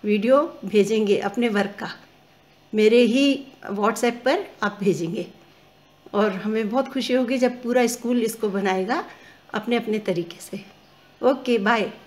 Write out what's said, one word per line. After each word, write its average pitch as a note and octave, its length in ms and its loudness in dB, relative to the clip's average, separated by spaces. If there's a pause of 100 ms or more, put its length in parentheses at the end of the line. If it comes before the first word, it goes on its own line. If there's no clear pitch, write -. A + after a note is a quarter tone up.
वीडियो G#3+ 400 4 (220)
भेजेंगे G#3 540 2
अपने A#3 300 -2
वर्क G3+ 300 -2
का, G3 100 -10 (840)
मेरे A3 260 6
ही C4 460 4 (200)
WhatsApp A3 600 -2
पर F4+ 200 0 (180)
आप G3+ 180 -4
भेजेंगे F3+ 440 -2 (880)
और G#3 200 2
हमें G#3+ 360 -2
बहुत C4 180 -2
खुशी B3+ 260 -4
होगी B3+ 240 0
जब B3 240 0
पूरा A#3+ 260 2
स्कूल A#3+ 360 -2
इसको A3 260 -4
बनाएगा F#3+ 540 -2 (500)
अपने A3+ 220 -2
अपने A3 260 -2
तरीके F3 400 -6
से। - 220 -14 (580)
ओके, B3 360 2
बाय। G#3 340 2 (160)